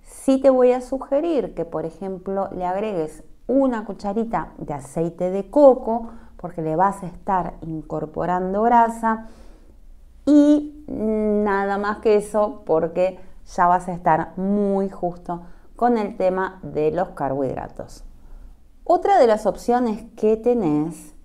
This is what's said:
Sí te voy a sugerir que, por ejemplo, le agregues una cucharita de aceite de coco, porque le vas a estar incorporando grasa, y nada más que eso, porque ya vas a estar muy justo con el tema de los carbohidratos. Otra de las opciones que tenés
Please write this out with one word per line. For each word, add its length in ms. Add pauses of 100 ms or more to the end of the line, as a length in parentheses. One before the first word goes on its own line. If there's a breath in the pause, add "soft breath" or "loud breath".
Sí 400
te 80
voy 240
a 80
sugerir 720
que, 120
por 180
ejemplo, 680
le 120
agregues 580 (240)
una 380
cucharita 720
de 160
aceite 580
de 200
coco, 580 (300 loud breath)
porque 240
le 120
vas 280
a 40
estar 540
incorporando 1000
grasa, 640 (1000 loud breath)
y 640
nada 880
más 220
que 180
eso, 480
porque 560 (240 loud breath)
ya 220
vas 220
a 40
estar 460
muy 500
justo 540 (320 loud breath)
con 240
el 180
tema 460
de 300
los 180
carbohidratos. 960 (800 soft breath)
Otra 340
de 80
las 200
opciones 580 (120)
que 200
tenés 760 (100)